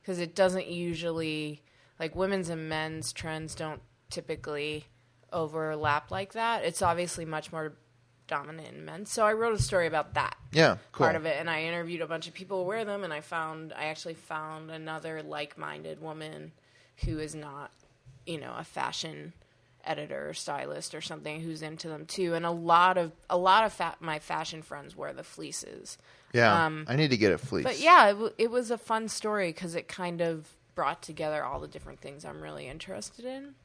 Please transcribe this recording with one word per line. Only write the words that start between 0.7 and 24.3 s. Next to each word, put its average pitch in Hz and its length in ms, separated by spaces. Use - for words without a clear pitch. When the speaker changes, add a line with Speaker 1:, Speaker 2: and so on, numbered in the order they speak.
Speaker 1:
like, 160 160
women's 190 360
and 160 180
men's 156 440
trends 156 440
don't 156 240
typically 151 760
overlap 156 760
like 190 240
that. 226 300
It's 170 180
obviously 170 420
much 156 280
more 156 200
dominant 151 480
in 147 100
men. 165 220
So 226 180
I 214 80
wrote 220 260
a 214 40
story 175 240
about 156 280
that - 220
Speaker 2:
Yeah, 143 240
cool. 160 140
Speaker 1:
part 160 100
of 156 100
it, 156 120
and 165 100
I 156 140
interviewed 170 400
a 160 40
bunch 160 220
of 160 60
people 190 280
who 180 60
wear 220 160
them, 202 200
and 165 80
I 147 80
found, 160 520
I 143 140
actually 156 280
found 156 560
another 160 520
like-minded 151 760
woman 156 520
who 156 140
is 156 160
not, 147 360
you 165 120
know, 127 200
a 165 60
fashion 156 680
editor 147 440
or 151 60
stylist 147 600
or 156 60
something 151 400
who's 160 220
into 156 260
them 156 160
too. 175 300
And 170 100
a 170 60
lot 170 480
of, 165 140
a 180 80
lot 190 260
of 208 80
fa-, 165 280
my 160 180
fashion 160 420